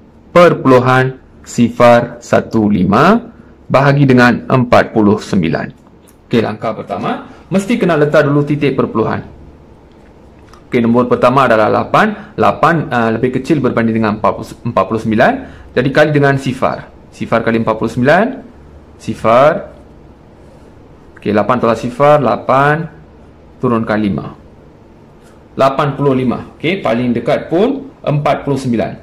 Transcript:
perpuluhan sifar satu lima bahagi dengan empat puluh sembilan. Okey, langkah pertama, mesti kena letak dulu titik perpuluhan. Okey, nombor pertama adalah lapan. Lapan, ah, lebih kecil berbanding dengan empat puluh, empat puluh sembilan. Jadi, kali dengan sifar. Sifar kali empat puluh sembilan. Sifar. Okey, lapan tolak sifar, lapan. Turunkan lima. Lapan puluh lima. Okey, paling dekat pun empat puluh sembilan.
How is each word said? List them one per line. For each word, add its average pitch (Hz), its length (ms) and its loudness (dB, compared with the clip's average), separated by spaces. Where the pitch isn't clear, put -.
perpuluhan 131 880 4
sifar 120 760 2
satu - 480 0
lima 104 500 2
bahagi 143 380 2
dengan 123 420 4
empat 120 480 2
puluh 107 240 2
sembilan. 80 500 -2
Okey, 117 180 0
langkah 107 300 -6
pertama, 101 500 -8
mesti 196 300 -2
kena 175 180 0
letak 147 300 2
dulu 143 180 0
titik 147 320 -2
perpuluhan. 113 460 -4
Okey, 123 140 -2
nombor 123 260 2
pertama 127 400 2
adalah 110 220 2
lapan. 143 680 -2
Lapan, 139 560 0
ah, 117 220 0
lebih 127 260 -2
kecil 147 220 -2
berbanding 113 340 0
dengan 107 220 -2
empat 98 180 0
puluh, 110 120 -14
empat 101 180 0
puluh 110 160 -4
sembilan. 113 300 0
Jadi, 127 180 -2
kali 151 240 2
dengan 139 240 2
sifar. - 720 -6
Sifar - 320 -4
kali 113 220 -2
empat 110 160 -2
puluh 113 160 -4
sembilan. 147 300 2
Sifar. 117 520 2
Okey, 104 160 -4
lapan 107 240 0
tolak 117 240 0
sifar, 143 400 2
lapan. 135 640 0
Turunkan 113 400 -2
lima. 101 380 -4
Lapan 139 400 0
puluh 143 160 0
lima. 127 460 -4
Okey, 185 240 -4
paling 120 320 0
dekat 120 320 -2
pun 208 400 -2
empat 143 400 -2
puluh 135 160 -4
sembilan. 117 440 -4